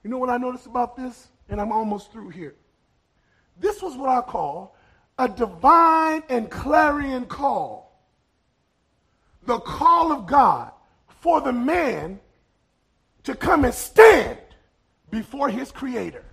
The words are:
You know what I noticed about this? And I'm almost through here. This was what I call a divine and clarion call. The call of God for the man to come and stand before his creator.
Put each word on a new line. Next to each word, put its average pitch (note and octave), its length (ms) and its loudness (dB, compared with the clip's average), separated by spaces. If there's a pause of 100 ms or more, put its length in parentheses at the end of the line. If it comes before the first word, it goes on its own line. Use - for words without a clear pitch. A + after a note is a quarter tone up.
You G#3+ 80 -10
know B3+ 80 -8
what B3+ 100 -4
I B3 80 0
noticed B3+ 300 -8
about A#3+ 280 -4
this? B3+ 320 -14 (220)
And G3+ 100 -8
I'm G#3 120 -4
almost G#3+ 420 -4
through G3+ 160 -18
here. D#3 260 -16 (1000)
This G4 240 -4
was D4+ 160 -10
what C4+ 120 -4
I B3 120 2
call F3+ 540 -10 (420)
a B3+ 100 0
divine D#4 1000 2
and A#3 200 -4
clarion C#4+ 760 0
call. - 760 -6 (1400)
The A#3 160 -4
call - 540 2
of G#3+ 140 -8
God F#3+ 440 2 (360)
for D#4+ 340 0
the C4+ 100 -4
man A#3+ 680 -4 (1040)
to C4+ 100 -8
come E4 320 0
and A#3+ 80 -2
stand - 640 6 (720)
before C4+ 400 -6
his C4 220 -8
creator. A3 600 -10